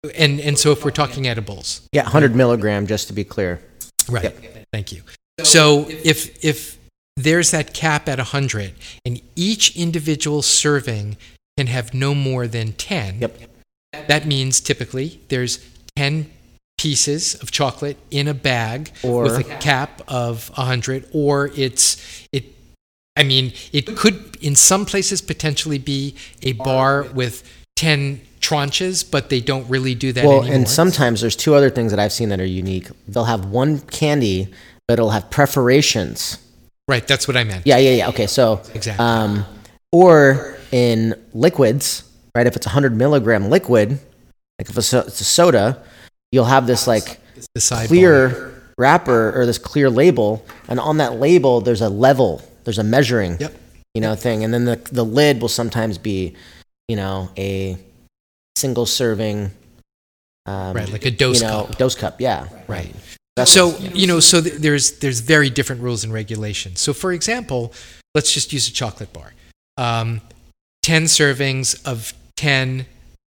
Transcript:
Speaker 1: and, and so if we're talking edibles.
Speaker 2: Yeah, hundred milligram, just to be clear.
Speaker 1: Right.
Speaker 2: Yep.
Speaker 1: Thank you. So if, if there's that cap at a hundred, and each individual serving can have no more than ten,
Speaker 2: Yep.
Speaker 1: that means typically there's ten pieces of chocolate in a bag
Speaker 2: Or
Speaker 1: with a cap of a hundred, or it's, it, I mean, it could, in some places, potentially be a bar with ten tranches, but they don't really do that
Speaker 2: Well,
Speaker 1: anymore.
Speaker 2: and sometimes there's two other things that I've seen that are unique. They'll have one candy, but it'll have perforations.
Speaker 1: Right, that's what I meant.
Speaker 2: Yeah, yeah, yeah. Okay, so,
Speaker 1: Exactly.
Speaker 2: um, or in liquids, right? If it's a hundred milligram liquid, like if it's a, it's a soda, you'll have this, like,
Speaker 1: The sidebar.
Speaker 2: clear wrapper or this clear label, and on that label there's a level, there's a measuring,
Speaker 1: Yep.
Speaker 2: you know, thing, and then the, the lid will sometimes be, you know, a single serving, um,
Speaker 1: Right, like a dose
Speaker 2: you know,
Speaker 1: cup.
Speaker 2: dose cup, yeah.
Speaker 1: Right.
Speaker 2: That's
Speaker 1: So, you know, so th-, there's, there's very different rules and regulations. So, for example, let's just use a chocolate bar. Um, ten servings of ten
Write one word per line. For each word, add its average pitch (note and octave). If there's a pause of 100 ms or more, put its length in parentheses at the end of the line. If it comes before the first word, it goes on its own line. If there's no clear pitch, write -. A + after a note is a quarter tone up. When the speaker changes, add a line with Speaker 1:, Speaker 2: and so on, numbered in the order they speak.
(140)
Speaker 1:
and, D3
and C#3+
so D3
if -
we're C#3+
talking C#3
edibles. G#2
Speaker 2:
Yeah, C#3
hundred C#3
milligram, G#2+
just G#2+
to -
be G2+
clear. F2+ (480)
Speaker 1:
Right. A#2+
Speaker 2:
Yep. -
Speaker 1:
Thank G#2
you. F2 (400)
So D3+
if, -
if - (380)
there's D#3+
that D#3
cap D#3
at C3+
a B2+
hundred, A2+ (300)
and A#2+ (160)
each G#3
individual D3+
serving A#2 (400)
can C3+
have B2
no C3+
more C3
than A2
ten, G#2+
Speaker 2:
Yep. A2+ (720)
Speaker 1:
that D3+
means C3+
typically C3+
there's B2 (320)
ten D3 (480)
pieces D3
of -
chocolate C#3+ (160)
in C#3+
a D3
bag B2 (100)
Speaker 2:
Or A#2+
Speaker 1:
with A#2
a B2+ (140)
cap C#3
of A#2+
a C3
hundred, B2+
or C#3+
it's, -
it, C3+ (720)
I D3+
mean, C3 (200)
it D3
could, -
in C#3+
some G3
places, G3
potentially D3
be C#3 (280)
a C3
bar C3+
with B2+ (320)
ten C#3 (200)
tranches, E3
but C#3
they C3
don't C3
really C3
do C3
that B2
Speaker 2:
Well, C#3
Speaker 1:
anymore. B2+
Speaker 2:
and B2+
sometimes D3
there's A2+
two D3+
other C#3
things A2+
that G#2
I've G#2
seen A2+
that G2
are F#2
unique. F#2 (220)
They'll A2
have G#2+
one C#3
candy, A2+ (320)
but A#2
it'll A2+
have G#2
perforations. B2+ (480)
Speaker 1:
Right, B2
that's C3+
what B2
I B2
meant. G2
Speaker 2:
Yeah, C3
yeah, C3
yeah. G#2+
Okay, A2
so, A2 (100)
Speaker 1:
Exactly. A2
Speaker 2:
um, G#2+ (460)
or D#3 (140)
in A#2 (140)
liquids, C3 (320)
right? A#2+
If B2
it's -
a F#2
hundred C3
milligram A2+
liquid, B2 (600)
like -
if G#2+
it's A#2
a, B2+
it's -
a G2+
soda, C3 (480)
you'll B2
have C3
this, A#2+
like, A2 (340)
Speaker 1:
The A2+
sidebar. A2+
Speaker 2:
clear D3 (160)
wrapper B2
or B2
this A#2
clear C#3
label, A#2 (240)
and B2
on D#3
that B2
label C3+
there's A2
a A2
level, A#2 (220)
there's A2
a G#2+
measuring, A2
Speaker 1:
Yep. - (400)
Speaker 2:
you A2+
know, A2
thing, A2
and A2+
then A#2+
the, A#2 (160)
the B2
lid B2+
will A#2
sometimes A2+
be, F#2+ (500)
you A2+
know, F#2+
a F#2+ (800)
single A#2+
serving, G#2 (960)
um, F#2+
Speaker 1:
Right, G#2
like G#2+
a -
dose B2
Speaker 2:
you A2+
know, G#2+
Speaker 1:
cup. -
Speaker 2:
dose B2+
cup, -
yeah. G2 (180)
Speaker 1:
Right. F2+ (420)
Speaker 2:
That's B2
Speaker 1:
So, F3
you F#3
know, F3
so E3+
th-, D#3+
there's, D3
there's B2+
very C#3+
different B2+
rules A#2+
and A2
regulations. G#2+
So, D3
for F3+
example, E3 (420)
let's -
just -
use C3
a -
chocolate -
bar. - (440)
Um, A2+ (640)
ten D#3+
servings C3+
of A#2 (240)
ten C3 (420)